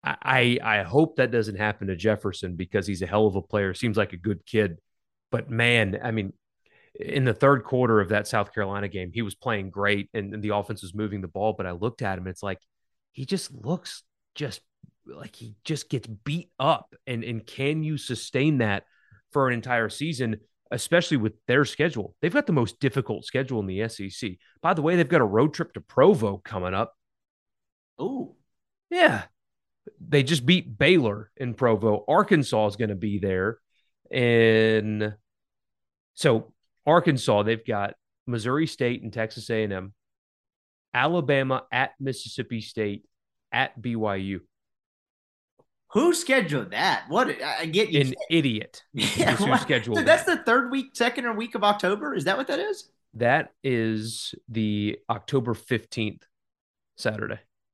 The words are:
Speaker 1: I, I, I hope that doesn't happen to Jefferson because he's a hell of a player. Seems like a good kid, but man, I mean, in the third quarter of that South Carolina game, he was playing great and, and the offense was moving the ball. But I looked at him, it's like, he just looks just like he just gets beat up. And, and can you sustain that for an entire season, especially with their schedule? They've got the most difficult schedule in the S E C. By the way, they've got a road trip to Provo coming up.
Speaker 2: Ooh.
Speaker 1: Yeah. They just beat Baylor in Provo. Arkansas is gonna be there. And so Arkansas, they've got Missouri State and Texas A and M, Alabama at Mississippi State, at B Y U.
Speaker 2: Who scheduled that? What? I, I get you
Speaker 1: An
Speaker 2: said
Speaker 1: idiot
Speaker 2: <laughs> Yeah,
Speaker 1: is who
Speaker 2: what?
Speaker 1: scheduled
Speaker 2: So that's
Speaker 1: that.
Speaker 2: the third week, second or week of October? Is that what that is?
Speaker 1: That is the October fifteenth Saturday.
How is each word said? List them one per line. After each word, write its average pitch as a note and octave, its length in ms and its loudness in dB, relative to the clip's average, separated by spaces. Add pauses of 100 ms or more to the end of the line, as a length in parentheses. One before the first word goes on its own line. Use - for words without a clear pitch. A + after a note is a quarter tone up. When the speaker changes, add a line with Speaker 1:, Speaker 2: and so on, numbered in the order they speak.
Speaker 1:
I, B2 580 0
I, G#2+ 180 0
I - 20 -4
hope D3 340 2
that B2+ 140 2
doesn't G#2+ 260 -2
happen G#2 300 -2
to F#2+ 100 -2
Jefferson F#2+ 580 -2
because F#2+ 320 -2
he's F#2+ 140 -6
a F#2 60 -4
hell G#2+ 200 2
of F#2+ 80 2
a F#2+ 80 -2
player. G2 300 -2
Seems G#2+ 240 -2
like G#2 160 0
a F2+ 60 -14
good F#2+ 260 -4
kid, G2+ 320 0 (540)
but A#2+ 200 -4
man, A2+ 540 2
I A#2+ 60 -2
mean, G#2+ 240 -4 (680)
in C3+ 240 0
the B2 80 4
third C#3 320 4
quarter A#2+ 360 4
of F#2+ 100 0
that G#2 180 0
South G#2 240 -2
Carolina G2+ 340 -4
game, F#2 280 -8
he A#2 80 -4
was G2+ 120 -6
playing G2+ 360 -6
great G2+ 420 -2
and, G#2 220 -6
and G#2+ 80 -8
the G#2 120 -2
offense G2+ 280 -4
was F2+ 120 -16
moving G#2 280 -4
the F2+ 60 -8
ball. G2+ 260 -2
But F#2 120 -6
I F2+ 40 -6
looked G#2 320 -6
at F#2+ 160 -4
him, F#2 80 -10
it's F#2 160 -10
like, F#2+ 160 -6 (540)
he C3 120 -10
just - 260 -6
looks C3+ 520 -8 (320)
just - 260 -10 (460)
like - 280 -18
he A2+ 200 -18 (100)
just D3+ 240 -6
gets B2+ 180 -4
beat D3 520 -8
up. C#3+ 360 0 (120)
And, A#2 180 -6
and A2+ 220 -6
can D3+ 360 -2
you D#3 140 -4
sustain C3+ 640 0
that G#2 260 0 (460)
for C3+ 180 2
an B2 60 0
entire A#2 340 0
season, B2+ 480 -4 (340)
especially E3 460 2
with G#2+ 160 0 (160)
their C3 160 6
schedule? C3+ 560 -2
They've E3+ 100 0
got C#4+ 160 0
the F#3 60 0
most B2 260 0
difficult B2+ 460 -2
schedule B2+ 360 -4
in G2 60 -4
the F#2+ 140 -6
S A2 180 -6
E G2 120 -10
C. F#2 280 -10 (220)
By F3 140 0
the D#3+ 80 -2
way, F3 140 2
they've E3 120 2
got D#3 140 4
a - 20 6
road A2+ 300 4
trip - 180 -8
to - 80 -12
Provo A#2 640 4
coming F#2 300 -4
up. G#2+ 200 -2 (1080)
Speaker 2:
Ooh. B3+ 320 -8 (560)
Speaker 1:
Yeah. D#4+ 320 2 (760)
They - 240 2
just C3 220 0
beat E3 320 2
Baylor B2+ 640 4
in B2 160 -6
Provo. A2 520 2
Arkansas D3+ 600 2
is G2 100 -2
gonna G#2+ 180 -2
be G2+ 240 -4
there. F#2+ 420 -2 (500)
And A2 1040 4 (1000)
so A2+ 400 0 (320)
Arkansas, C#3 600 4
they've A2+ 200 -2
got G2+ 300 -4 (320)
Missouri B2+ 400 -2
State B2 380 -2
and A2 80 -10
Texas A2 380 -6
A A2 120 0
and G2+ 100 -2
M, F#2+ 220 -8 (960)
Alabama C3+ 800 2
at B2+ 300 0
Mississippi B2 600 -6
State, G#2 440 -6 (480)
at B2 280 -2
B A#2 140 -4
Y G#2+ 220 -2
U. F#2+ 240 -6 (1500)
Speaker 2:
Who D#4+ 200 4
scheduled D3+ 600 0
that? C3+ 360 0
What? G#3+ 200 2
I, C3+ 320 -6
I E3 60 -4
get F#3 240 0
you D3+ 100 4
Speaker 1:
An C3+ 80 4
Speaker 2:
said C3 80 -6 (140)
Speaker 1:
idiot C#3 580 -2
Speaker 2:
<laughs> - 40 -20
Yeah, - 420 0
Speaker 1:
is - 40 -2
who G3+ 120 0
Speaker 2:
what? B3+ 100 4
Speaker 1:
scheduled B2 380 0
Speaker 2:
So D4 40 0
that's D#4 220 4
Speaker 1:
that. F4 140 0
Speaker 2:
the - 60 -12
third B3 280 2
week, C4+ 220 -6
second A#3+ 320 -2
or A3+ 80 -2
week A3+ 200 -8
of G3+ 80 -2
October? G#3 540 0
Is C#3+ 80 -4
that F#3+ 120 0
what C4+ 120 -6
that C#4+ 100 -2
is? G4+ 320 -8 (240)
Speaker 1:
That A#2+ 380 2 (100)
is A2+ 720 -4 (140)
the G#2 500 -2 (100)
October A#2 460 -2
fifteenth - 720 -6 (720)
Saturday. A2 420 -4 (360)